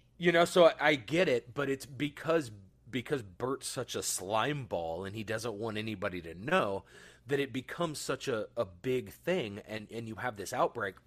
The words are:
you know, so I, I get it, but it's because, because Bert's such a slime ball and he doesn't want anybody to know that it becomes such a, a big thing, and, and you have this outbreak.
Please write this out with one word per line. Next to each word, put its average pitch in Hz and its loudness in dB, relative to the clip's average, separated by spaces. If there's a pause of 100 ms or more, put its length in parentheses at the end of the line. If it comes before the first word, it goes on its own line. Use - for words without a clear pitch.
(180)
you 175 4
know, 165 8
so 170 8
I, 151 8
I 151 6
get 156 2
it, 120 0
but 139 0
it's 135 -2
because, 147 -2 (400)
because 127 -2
Bert's 123 -6
such - -6
a 104 -2
slime 110 0
ball 85 -2
and 98 -8
he 113 -4
doesn't 110 -4
want 107 -4
anybody 101 -4
to 82 -10
know 104 0 (440)
that 139 2
it 135 -2
becomes 139 -4
such - -6
a, 110 -2
a 117 0
big 101 -2
thing, 120 -2
and, 107 -8
and 113 -6
you 110 -8
have 113 -4
this 95 -8
outbreak. 120 0 (120)